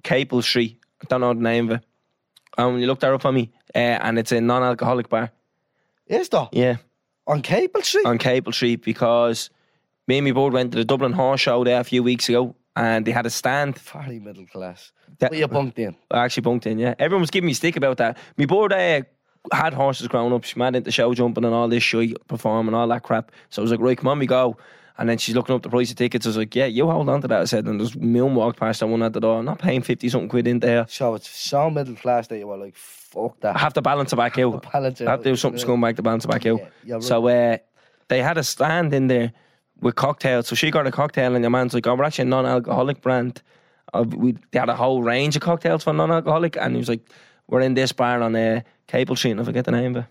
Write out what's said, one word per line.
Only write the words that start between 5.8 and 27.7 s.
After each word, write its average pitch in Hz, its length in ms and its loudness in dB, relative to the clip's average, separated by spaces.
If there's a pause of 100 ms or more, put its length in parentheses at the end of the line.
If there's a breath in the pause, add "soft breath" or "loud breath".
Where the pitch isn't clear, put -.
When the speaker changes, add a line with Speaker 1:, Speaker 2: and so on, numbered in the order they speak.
Speaker 2:
Is 330 220 -2
there? 147 220 0
Speaker 1:
Yeah. 123 260 2 (500)
Speaker 2:
On 147 140 0
Capel 370 400 0
Street? 392 240 0
Speaker 1:
On 120 120 2
Capel 123 360 0
Street, 120 300 0
because 117 680 0 (580)
me 135 120 2
and 143 80 0
my 131 40 2
bud 135 220 2
went 127 180 0
to 117 60 -4
the 113 80 0
Dublin 127 260 0
Horse 131 300 0
Show 123 220 2
there 123 160 4
a 123 40 -2
few 123 200 0
weeks 123 260 0
ago, 120 260 2 (200)
and 113 300 0
they 117 60 0
had 120 140 0
a 117 40 -2
stand. 139 500 -2
Speaker 2:
Very 135 400 -14
middle 98 260 -18
class. 92 460 -14 (280 soft breath)
Speaker 1:
That 131 120 2
Speaker 2:
But 160 80 -6
you 147 80 0
bunked 131 320 -2
in. 101 160 -6 (160)
Speaker 1:
I 120 120 2
actually 123 180 -2
bunked 120 260 0
in, 110 120 -2
yeah. 120 200 0
Everyone 175 220 2
was 156 100 -2
giving 180 160 0
me 143 60 2
stick 165 220 -2
about 131 220 0
that. 117 200 0 (200 loud breath)
My 147 80 2
bud, 196 260 2
uh, 175 300 2 (500)
had 151 220 0
horses 131 340 0
growing 123 260 0
up. 120 100 -2
She - 140 -10
mad 123 180 0
into 120 160 -2
show 123 220 2
jumping 117 320 0
and 117 80 2
all 117 140 2
this 117 160 2
shit, 117 320 0 (120)
performing, 110 460 -2
all 117 140 0
that 117 160 -2
crap. 113 280 -4 (180 soft breath)
So - 120 -8
I - 20 -2
was 113 80 0
like, 113 80 0
"Right, 123 180 2
come - 100 -2
on, 143 120 2
we 131 60 0
go." 127 320 2 (400 loud breath)
And 117 100 -2
then 117 120 2
she's 113 160 -4
looking 127 180 0
up 123 80 0
the 101 80 -10
price 120 220 0
of 113 60 -14
tickets. 120 280 0
I 117 40 0
was 107 80 -2
like, 110 180 -4
"Yeah, 131 100 2
you 131 240 2
hold 156 200 0
on 143 120 0
to 131 60 -6
that," 107 140 2
I 87 40 0
said. 110 220 -2
And 107 120 -2